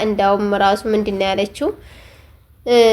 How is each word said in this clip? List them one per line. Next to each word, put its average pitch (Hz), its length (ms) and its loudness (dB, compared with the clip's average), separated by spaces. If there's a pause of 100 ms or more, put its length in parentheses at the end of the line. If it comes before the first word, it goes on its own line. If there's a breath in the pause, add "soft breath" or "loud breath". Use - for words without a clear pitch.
እንዳውም 202 460 0 (120)
ራሱ 202 280 0
ምንድን 208 300 -2
ነው 190 100 -2
ያለችው? 202 420 -4 (960 soft breath)
እ፣ 240 120 2 (160)